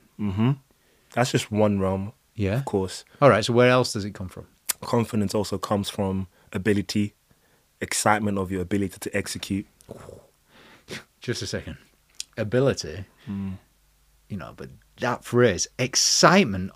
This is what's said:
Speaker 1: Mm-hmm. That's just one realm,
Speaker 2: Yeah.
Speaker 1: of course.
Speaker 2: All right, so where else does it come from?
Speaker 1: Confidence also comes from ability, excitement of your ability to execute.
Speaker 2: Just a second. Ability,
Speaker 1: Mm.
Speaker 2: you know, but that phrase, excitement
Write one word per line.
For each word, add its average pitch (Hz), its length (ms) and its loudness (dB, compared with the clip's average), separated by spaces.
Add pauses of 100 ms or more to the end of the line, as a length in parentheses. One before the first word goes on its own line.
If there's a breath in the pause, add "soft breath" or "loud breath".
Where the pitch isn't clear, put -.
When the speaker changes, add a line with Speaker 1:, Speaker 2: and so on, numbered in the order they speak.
(200)
Speaker 1:
Mm-hmm. 107 320 2 (640)
That's 123 180 2
just - 200 -2
one 104 280 4
realm, 95 340 -2 (220)
Speaker 2:
Yeah. 101 200 0
Speaker 1:
of 135 100 -4
course. 95 400 -4 (160 soft breath)
Speaker 2:
All 143 80 8
right, 104 160 6
so 123 80 -2
where 123 160 6
else 127 240 2
does 101 120 -6
it 101 80 -10
come 92 160 -12
from? - 180 -18 (340)
Speaker 1:
Confidence 110 540 0
also 101 240 -2
comes 101 300 -2
from 95 380 -2 (240 soft breath)
ability, 104 640 0 (680)
excitement 107 600 0
of 92 120 -4
your 95 100 -2
ability 98 380 -2
to - 160 -8
execute. 101 520 -6 (1500 loud breath)
Speaker 2:
Just - 220 -6
a 98 40 -8
second. 82 300 -10 (600)
Ability, 107 680 -2 (240)
Speaker 1:
Mm. 98 280 -8 (720)
Speaker 2:
you 104 80 -8
know, 76 180 -14
but 69 140 -14 (300)
that 123 260 -4
phrase, 120 420 4 (100)
excitement 127 1000 2